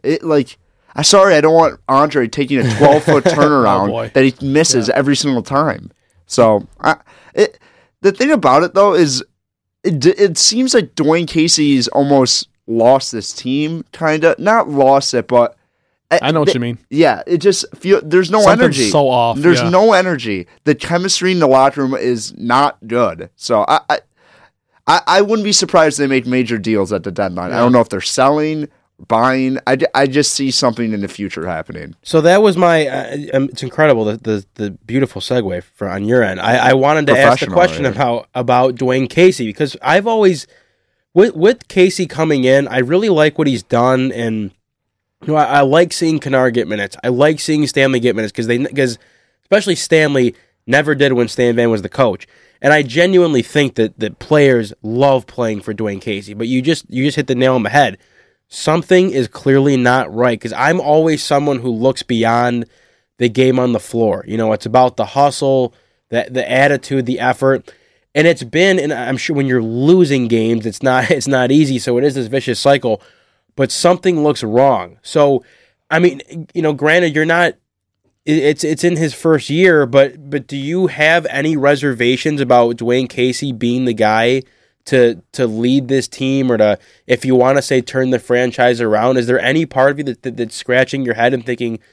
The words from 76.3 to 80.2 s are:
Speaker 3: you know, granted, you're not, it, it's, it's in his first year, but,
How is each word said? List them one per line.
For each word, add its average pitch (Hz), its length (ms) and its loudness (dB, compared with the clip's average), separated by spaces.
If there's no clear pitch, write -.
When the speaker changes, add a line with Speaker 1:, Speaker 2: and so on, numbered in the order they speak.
Speaker 3:
you 170 80 -6
know, 156 120 0
granted, 156 420 0
you're 156 100 0
not, 170 280 0
it, 151 120 0
it's, 147 260 0
it's 160 200 -4
in 175 140 0
his 156 180 -2
first 156 340 -2
year, 156 380 2
but, 139 420 0